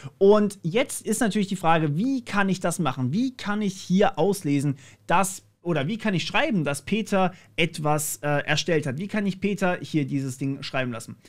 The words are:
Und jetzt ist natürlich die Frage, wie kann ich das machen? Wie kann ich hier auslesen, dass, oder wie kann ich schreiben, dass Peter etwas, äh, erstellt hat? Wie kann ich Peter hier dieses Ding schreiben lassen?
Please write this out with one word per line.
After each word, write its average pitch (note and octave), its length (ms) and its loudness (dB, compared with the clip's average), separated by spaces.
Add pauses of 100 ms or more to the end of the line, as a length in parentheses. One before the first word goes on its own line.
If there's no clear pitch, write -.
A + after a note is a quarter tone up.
(180)
Und G3+ 460 6
jetzt F#3 420 -2
ist A3 140 0
natürlich G#3 300 0
die F#3+ 80 -4
Frage, D#3+ 400 2
wie B3+ 260 0
kann G3 240 0
ich F#3 140 0
das F3 180 -2
machen? C3 320 0
Wie B3+ 240 -2
kann G#3 260 -4
ich G3 140 -2
hier - 420 2
auslesen, D3 600 0 (280)
dass, F#3+ 380 0 (180)
oder D#3 280 -2
wie A3+ 80 -4
kann A3 160 -2
ich D#3 100 0
schreiben, A3 400 0
dass C#3+ 200 -4
Peter G3 500 0 (240)
etwas, D#3 680 0
äh, C#3+ 40 -4 (180)
erstellt D3+ 400 0
hat? C3 120 -4
Wie G3 120 -8
kann G#3+ 160 -2
ich F#3+ 160 -2
Peter G3 400 0
hier C#3+ 260 -2
dieses C3+ 300 -4
Ding C#3 260 -4
schreiben C3 300 -4
lassen? A2+ 240 -12 (120)